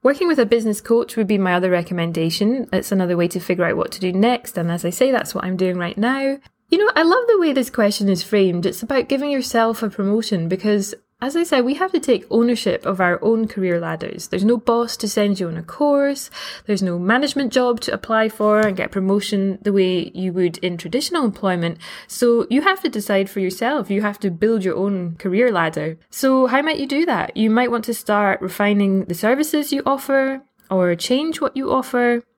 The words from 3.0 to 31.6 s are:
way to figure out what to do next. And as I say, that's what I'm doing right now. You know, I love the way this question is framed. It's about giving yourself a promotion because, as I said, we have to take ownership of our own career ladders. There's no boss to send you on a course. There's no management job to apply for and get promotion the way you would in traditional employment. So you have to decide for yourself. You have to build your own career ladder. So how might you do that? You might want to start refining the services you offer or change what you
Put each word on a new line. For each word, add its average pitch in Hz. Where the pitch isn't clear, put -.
way 170
to 175
figure 180
out -
what -
to -
do 185
next. 240
And 170
as 175
I 175
say, 254
that's -
what 190
I'm 185
doing 180
right 175
now. 269
You 339
know, 427
I 320
love 392
the 427
way 320
this 254
question 208
is 185
framed. 185
It's -
about 247
giving 277
yourself 226
a 208
promotion 202
because, 196
as 277
I 339
said, 262
we 269
have 370
to 349
take -
ownership 233
of 185
our 175
own 226
career 180
ladders. 165
There's 180
no 233
boss 233
to 214
send 202
you 180
on 165
a 165
course. 285
There's 196
no 175
management 254
job 247
to -
apply 220
for 214
and 208
get -
promotion 196
the 208
way 185
you 185
would 175
in 180
traditional 277
employment. 180
So 233
you 269
have 381
to 330
decide 202
for -
yourself. 208
You 202
have 202
to 196
build 214
your 185
own 185
career 214
ladder. 160
So 262
how 269
might 311
you 269
do 302
that? 233
You 220
might 240
want 233
to 240
start 202
refining 196
the 175
services 285
you 277
offer 269
or 180
change 294
what 277
you 262